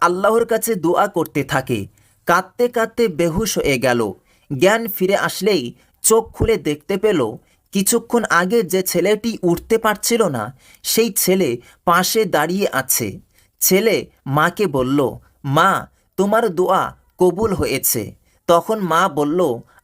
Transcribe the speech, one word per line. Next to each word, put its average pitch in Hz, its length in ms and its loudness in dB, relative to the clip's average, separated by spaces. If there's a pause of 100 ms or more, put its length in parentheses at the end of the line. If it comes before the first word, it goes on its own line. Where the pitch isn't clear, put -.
আল্লাহর 202 440 2
কাছে 226 300 -2
দোয়া 175 320 0
করতে 151 360 -4
থাকে। 127 440 -4 (380)
কাঁদতে 185 420 0
কাঁদতে 226 400 -2
বেহুশ 170 500 -2
হয়ে 139 200 0
গেল। 120 340 0 (460)
জ্ঞান 214 300 2
ফিরে 185 280 -2
আসলেই 170 580 -2 (280)
চোখ 226 320 2
খুলে - 240 0
দেখতে 151 400 -4
পেল, 160 380 0 (360)
কিছুক্ষণ 233 580 0
আগে 185 340 2
যে 185 200 0
ছেলেটি 208 600 0
উঠতে 175 340 0
পারছিল 220 460 0
না, 127 340 -4 (260)
সেই 220 280 0
ছেলে 131 460 0 (280)
পাশে 185 400 2
দাঁড়িয়ে 170 460 0
আছে। - 480 -4 (400)
ছেলে 190 500 0 (160)
মাকে 165 420 0
বলল, 135 500 0 (280)
"মা, 151 420 2 (300)
তোমার 214 320 0
দোয়া 175 480 -2 (200)
কবুল 185 360 2
হয়েছে।" 127 600 -4 (320)
তখন 175 320 2
মা 175 300 2
বলল, 147 500 0 (240)